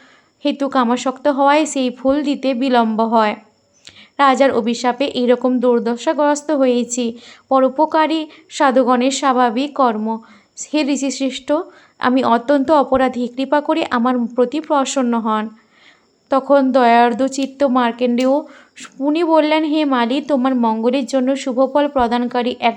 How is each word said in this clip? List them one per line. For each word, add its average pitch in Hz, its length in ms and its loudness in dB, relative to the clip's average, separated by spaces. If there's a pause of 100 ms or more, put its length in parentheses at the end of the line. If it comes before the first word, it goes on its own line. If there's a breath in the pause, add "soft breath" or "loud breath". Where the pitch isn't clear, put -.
(440 loud breath)
হেতু 277 240 -2
কামাসক্ত 254 600 -2
হওয়ায় 285 380 2
সেই 269 240 -2
ফুল 269 320 0
দিতে 269 320 -2
বিলম্ব 233 480 0
হয়। 220 340 0 (800 loud breath)
রাজার 269 340 4
অভিশাপে 240 520 -2
এইরকম 247 540 0
দুর্দশাগ্রস্ত 254 920 0
হয়েছি। 247 680 0 (300 loud breath)
পরোপকারী 302 800 0 (220 loud breath)
সাধুগণের 254 640 2
স্বাভাবিক 262 680 0
কর্ম। 220 420 0 (560 loud breath)
হে 302 80 2
ঋষিশ্রেষ্ঠ, 269 720 -4 (460 loud breath)
আমি 247 260 0
অত্যন্ত 247 460 0
অপরাধী, 262 680 0
কৃপা 269 240 0
করে 311 300 -2
আমার 247 240 0 (200)
প্রতি 247 260 0
প্রসন্ন 262 600 -2
হন।" 214 280 -4 (840 soft breath)
তখন 269 420 2
দয়ার্দ্র 240 560 4
চিত্ত 269 360 -4
মার্কণ্ডেয় 247 640 0 (720 loud breath)
মুনি 302 240 0
বললেন, 311 400 2
"হে 311 200 0
মালি, 262 380 0
তোমার 269 320 0
মঙ্গলের 233 520 0
জন্য 269 300 0
শুভফল 269 520 0
প্রদানকারী 240 720 -2
এক 233 160 0